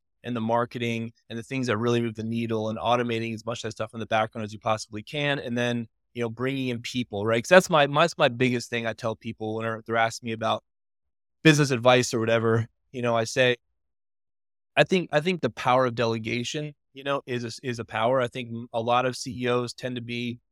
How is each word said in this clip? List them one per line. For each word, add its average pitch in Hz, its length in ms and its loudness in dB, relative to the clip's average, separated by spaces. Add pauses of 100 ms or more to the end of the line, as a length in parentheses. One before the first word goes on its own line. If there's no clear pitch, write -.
(220)
and 120 140 -8
the 113 40 -4
marketing 117 720 -2 (160)
and 113 100 -10
the 113 40 -8
things 131 240 -6
that 110 120 0
really 120 220 2
move 117 140 -2
the 110 80 -8
needle 113 460 -2
and 110 100 -4
automating 113 560 0
as 107 100 -10
much 117 140 -6
of - 40 -12
that 107 100 -8
stuff 110 220 -8
in 113 60 -8
the 107 60 -8
background 110 380 -2
as 104 80 -10
you 107 80 -12
possibly 107 420 -4
can. 147 380 -2
And 120 180 -4
then, 120 300 -2 (260)
you 120 80 -4
know, 117 60 -2
bringing 127 400 -4
in 117 140 -4
people, 107 440 -4
right? 113 160 2
'Cause - 60 -8
that's 180 220 8
my, 147 180 6
my, 147 160 2
that's - 140 -2
my 151 100 4
biggest 123 420 0
thing 117 160 -2
I 110 60 -2
tell 113 240 -6
people 110 400 -8
when 113 300 -6
they're 113 100 -2
asking 113 320 0
me 113 40 -2
about 110 300 -2 (800)
business 147 280 8
advice 127 440 4
or 117 60 2
whatever. 113 480 2 (240)
You 123 100 -8
know, 117 140 0
I 113 80 2
say, 123 320 2 (1200)
I 147 80 8
think, 180 280 0
I 151 80 2
think 175 200 0
the 123 100 0
power 127 360 2
of 117 80 -2
delegation, 120 800 -4 (180)
you 135 120 -16
know, 139 220 -2
is 123 180 -4
a, 113 220 -10
is 120 120 -4
a 110 60 -6
power. 117 360 0
I 120 80 0
think 120 220 -10
m-, 117 220 -10
a 120 80 -2
lot 120 260 2
of 123 100 -2
C 123 280 -8
E 123 40 0
Os 123 240 0
tend 127 240 -8
to 120 60 -8
be 120 380 -6 (120)